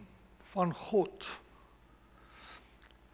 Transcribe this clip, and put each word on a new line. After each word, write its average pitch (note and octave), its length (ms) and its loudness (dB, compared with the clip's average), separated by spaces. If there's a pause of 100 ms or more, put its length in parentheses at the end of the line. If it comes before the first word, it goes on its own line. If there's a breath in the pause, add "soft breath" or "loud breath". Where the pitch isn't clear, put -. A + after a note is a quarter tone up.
(540)
van F3 200 2
God. - 540 2 (1900 soft breath)